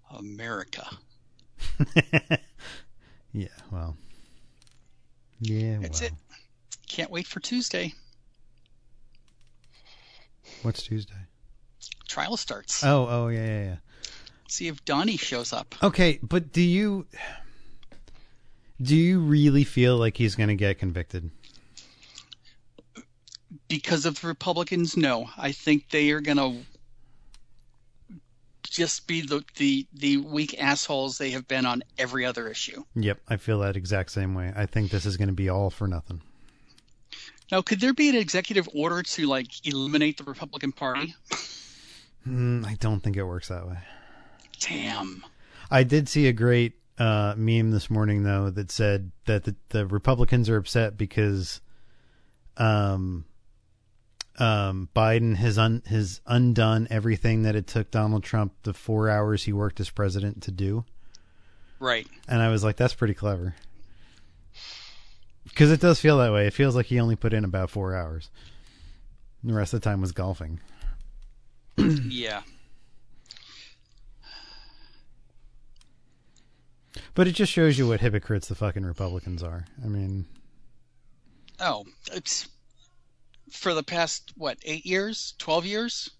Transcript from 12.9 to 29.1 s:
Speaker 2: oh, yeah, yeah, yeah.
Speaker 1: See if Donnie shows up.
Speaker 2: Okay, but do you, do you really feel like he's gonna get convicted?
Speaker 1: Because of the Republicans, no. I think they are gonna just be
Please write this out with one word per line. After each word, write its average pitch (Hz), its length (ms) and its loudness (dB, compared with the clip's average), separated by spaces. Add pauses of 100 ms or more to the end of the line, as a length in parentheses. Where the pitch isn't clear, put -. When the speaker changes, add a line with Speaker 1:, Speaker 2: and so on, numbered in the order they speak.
Speaker 2:
oh, 120 200 -2
yeah, 113 180 -2
yeah, 107 180 -2
yeah. 92 120 -6 (720)
Speaker 1:
See - 200 -6
if 151 180 -10
Donnie 170 320 0
shows 120 340 -6
up. - 300 -8
Speaker 2:
Okay, 180 400 4
but 160 300 -2
do 175 100 4
you, 190 440 2 (1700)
do 135 160 4
you 175 240 6
really 147 440 6
feel 123 340 4
like 113 180 2
he's 110 180 2
gonna 104 220 2
get 98 220 2
convicted? 87 520 -6 (2500)
Speaker 1:
Because 156 380 -2
of 151 160 -2
the 170 40 -8
Republicans, 170 680 -2
no. 123 400 2
I 139 160 -4
think 151 380 2
they 151 220 4
are 151 100 -2
gonna 135 400 0 (2000)
just - 360 -4
be 165 160 -4